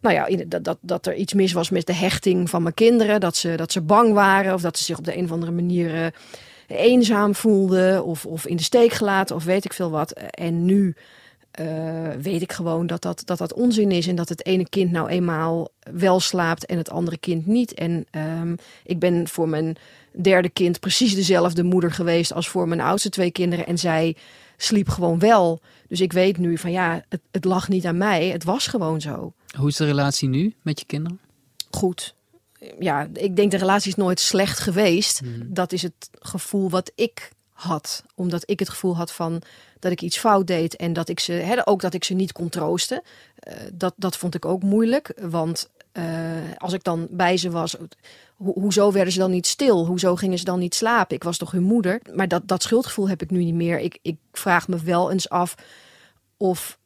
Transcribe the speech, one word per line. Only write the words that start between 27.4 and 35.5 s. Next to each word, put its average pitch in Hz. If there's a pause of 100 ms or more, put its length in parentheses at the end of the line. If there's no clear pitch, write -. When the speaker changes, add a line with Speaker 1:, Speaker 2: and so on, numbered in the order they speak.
Speaker 1:
lag 185
niet 185
aan 170
mij. 185
Het 170
was 196
gewoon 160
zo. 147 (240)
Speaker 2:
Hoe 139
is 143
de 156
relatie 139
nu 165
met 151
je -
kinderen? 165 (520)
Speaker 1:
Goed. - (640)
Ja, 151
ik 190
denk 202
de 196
relatie 190
is 180
nooit 180
slecht -
geweest. 190
Speaker 2:
Mhm. 123 (220)